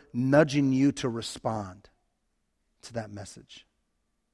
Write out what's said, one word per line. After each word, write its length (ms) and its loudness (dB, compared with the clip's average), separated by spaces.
nudging 600 4
you 180 4
to 160 -4
respond 840 -8
to 120 -16
that 160 -8
message? 560 -16